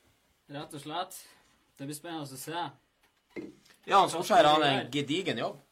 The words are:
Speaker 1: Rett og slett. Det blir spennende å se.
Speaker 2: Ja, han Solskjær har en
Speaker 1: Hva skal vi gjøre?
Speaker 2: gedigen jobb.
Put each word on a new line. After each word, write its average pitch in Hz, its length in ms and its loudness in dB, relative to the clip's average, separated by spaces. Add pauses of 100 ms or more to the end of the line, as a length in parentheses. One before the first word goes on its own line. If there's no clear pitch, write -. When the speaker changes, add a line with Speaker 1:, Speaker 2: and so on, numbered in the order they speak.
(500)
Speaker 1:
Rett 147 240 -14
og 147 60 -14
slett. 160 340 -10 (640)
Det 139 80 -12
blir 147 80 -10
spennende 160 320 -10
å 131 100 -16
se. 151 340 -8 (1160)
Speaker 2:
Ja, 190 140 6
han 165 100 4
Solskjær 175 340 4
har 151 100 6
en 156 60 4
Speaker 1:
Hva 151 60 4
skal 143 40 4
vi 131 120 0
gjøre? 120 100 -10
Speaker 2:
gedigen 147 460 -2
jobb. - 220 -6 (100)